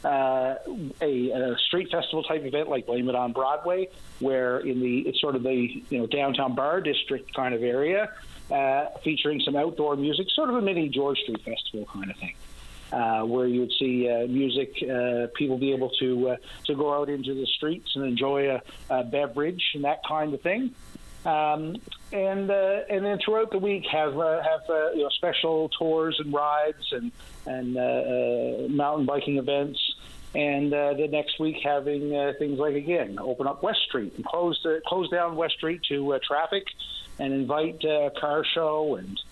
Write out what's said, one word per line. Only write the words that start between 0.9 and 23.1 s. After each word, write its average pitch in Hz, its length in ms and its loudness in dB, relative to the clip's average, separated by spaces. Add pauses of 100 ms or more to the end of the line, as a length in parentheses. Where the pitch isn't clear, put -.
a, 127 300 2
a 123 260 0 (100)
street 175 240 0
festival 156 320 -2
type 156 220 -2
event 143 240 -2
like 135 180 -2
Blame 123 220 0
It 127 60 0
on 123 180 0
Broadway, 156 560 0 (320)
where 127 380 2
in 127 220 0
the, 123 200 2
it's - 200 0
sort 143 140 0
of 123 80 0
the, 123 460 0
you 135 100 -2
know, 113 80 0
downtown 135 480 0
bar 151 260 2
district 139 540 -2
kind 127 200 0
of 113 80 0
area, 151 500 2 (380)
uh, 139 360 2 (160)
featuring 151 420 0
some 139 120 0
outdoor 151 400 2
music, 156 380 0
sort 285 160 2
of 247 60 2
a 233 40 2
mini 175 280 2
George 139 320 0
Street 110 220 -6
Festival 113 440 -8
kind 98 240 -8
of 98 80 -10
thing, 90 160 -8 (580)
uh, 113 300 2
where 123 260 2
you 123 120 4
would 117 180 0
see, 127 300 2
uh, 120 200 2
music, 131 480 2 (120)
uh, 123 460 2
people 131 220 2
be 135 160 2
able 131 260 0
to, 127 320 2
uh, 123 60 0 (300)
to 147 100 2
go 147 160 2
out 143 160 0
into 135 260 -2
the 131 120 -2
streets - 500 -2
and 139 80 -2
enjoy 135 460 2
a, 127 100 0 (300)
a 127 120 2
beverage 143 720 0
and 143 100 -2
that 151 220 0
kind 156 280 0
of 139 80 -8
thing. 240 300 0 (520)
Um, 156 540 2 (340)
and, 196 360 0
uh, 196 400 2
and 196 160 0
then 202 140 0